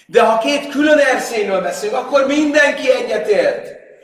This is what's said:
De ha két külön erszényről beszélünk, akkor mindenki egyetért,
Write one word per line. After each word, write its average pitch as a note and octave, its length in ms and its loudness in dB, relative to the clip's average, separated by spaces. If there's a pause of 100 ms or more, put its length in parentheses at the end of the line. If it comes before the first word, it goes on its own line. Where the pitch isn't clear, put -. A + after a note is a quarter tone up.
De A3+ 160 2
ha A3+ 160 2
két C#4+ 320 -2
külön D4+ 280 2
erszényről A3+ 640 0
beszélünk, G#3 360 -4
akkor C4 280 0
mindenki C#4+ 680 0
egyetért, A3 800 -2 (320)